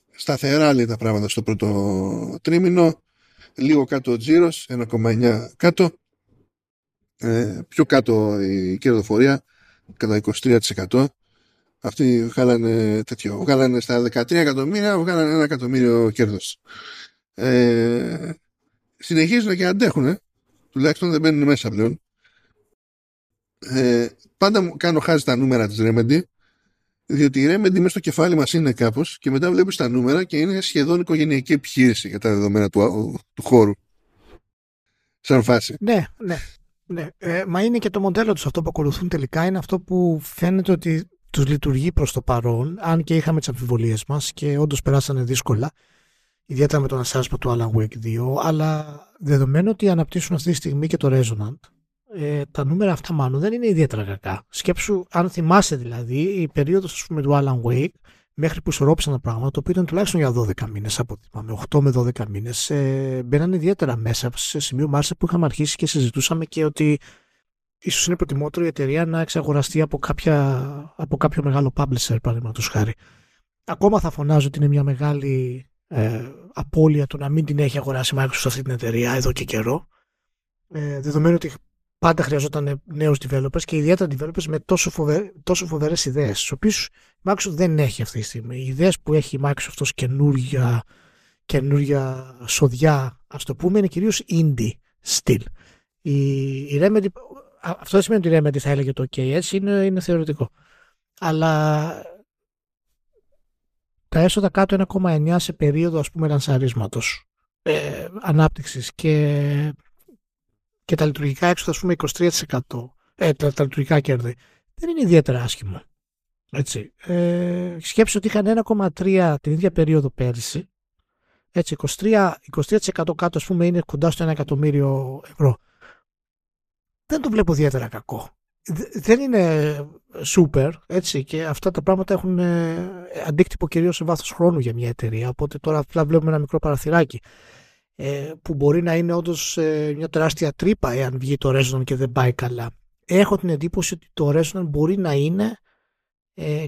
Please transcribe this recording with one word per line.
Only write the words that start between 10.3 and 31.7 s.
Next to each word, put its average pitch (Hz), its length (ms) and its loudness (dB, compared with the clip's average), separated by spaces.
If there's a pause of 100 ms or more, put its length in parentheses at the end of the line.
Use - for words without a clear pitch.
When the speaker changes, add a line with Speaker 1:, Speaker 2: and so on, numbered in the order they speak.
Speaker 1:
τρία 120 180 4
τοις - 120 0
εκατό. 113 380 0 (720)
Αυτοί 120 440 0
βγάλανε 113 760 2
τέτοιο, 104 360 -8
βγάλανε 131 420 2
στα 120 200 0
δεκατρία 120 400 0
εκατομμύρια, 170 580 0
βγάλανε 165 320 0
ένα 156 120 2
εκατομμύριο 123 680 2
κέρδος. 104 500 -2 (720)
Ε, 120 1000 0 (640)
συνεχίζουν 180 600 0
και 185 100 0
αντέχουνε, 196 540 0 (500)
τουλάχιστον 147 400 0
δεν 156 100 2
μπαίνουν 156 220 4
μέσα 139 280 2
πλέον. 113 300 0 (1600)
Ε, 123 480 2 (300)
πάντα 202 260 4
μου 170 140 -6
κάνω 165 240 2
χάζι 160 240 2
τα 127 120 2
νούμερα 123 320 2
της 107 120 -6
Remedy, 113 400 4 (840)
διότι 139 360 2
η 139 60 4
Remedy 190 240 2
μέσα 180 160 4
στο 185 120 -2
κεφάλι 165 340 0
μας 147 180 2
είναι 156 200 2
κάπως 120 460 -2
και - 120 -4
μετά 139 200 0
βλέπεις 185 260 2
τα 123 120 -2
νούμερα 127 360 0
και 165 140 -4
είναι 190 220 0
σχεδόν 170 400 0
οικογενειακή 156 520 0
επιχείρηση 127 560 2